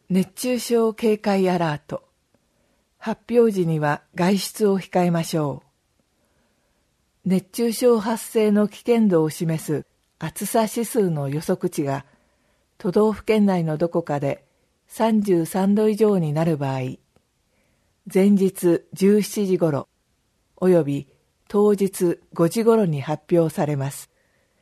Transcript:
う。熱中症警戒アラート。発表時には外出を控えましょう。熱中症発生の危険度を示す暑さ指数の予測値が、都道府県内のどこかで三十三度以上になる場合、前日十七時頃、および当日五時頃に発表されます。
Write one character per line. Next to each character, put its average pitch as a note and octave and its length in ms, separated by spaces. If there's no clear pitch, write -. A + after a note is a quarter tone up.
う。 F#3 40
熱 F3+ 200
中 B3+ 260
症 A3+ 340
警 G#3+ 240
戒 G3 320
ア F3+ 80
ラ D#3+ 200
ー - 100
ト。 - 160
発 - 240
表 A#3 200
時 F#3+ 140
に D#3+ 140
は D3+ 220
外 F3+ 220
出 G#3 300
を G3 120
控 F3+ 260
え F3 60
ま E3+ 120
し E3 140
ょ C#3+ 260
う。 F3+ 40
熱 F#3 220
中 A#3 200
症 A#3+ 280
発 A3 240
生 G#3+ 280
の G#3 160
危 - 120
険 A#3 280
度 E3+ 160
を D#3 60
示 D#3+ 340
す C#3 220
暑 D#3+ 260
さ A3+ 180
指 A3 220
数 G#3 240
の D3 200
予 C#3+ 100
測 F3+ 300
値 D#3+ 140
が、 C#3 220
都 - 140
道 G#3+ 200
府 G#3 140
県 G#3+ 200
内 F#3 180
の D#3 140
ど E3+ 120
こ E3+ 140
か D3 160
で C#3 260
三 A3 340
十 F3+ 240
三 G3 280
度 G#3+ 160
以 A3 60
上 G#3 220
に D#3 160
な D#3+ 120
る E3 120
場 C#3 180
合、 C3 220
前 G3 180
日 F#3 600
十 G3+ 300
七 G3+ 260
時 F#3 100
頃、 D#3 300
お F#3 100
よ F3 160
び C#3 240
当 G#3 260
日 F#3+ 460
五 E3+ 160
時 A3+ 140
頃 A3+ 220
に D3+ 160
発 D#3 360
表 E3 160
さ F3 120
れ D3 120
ま C#3 140
す。 - 180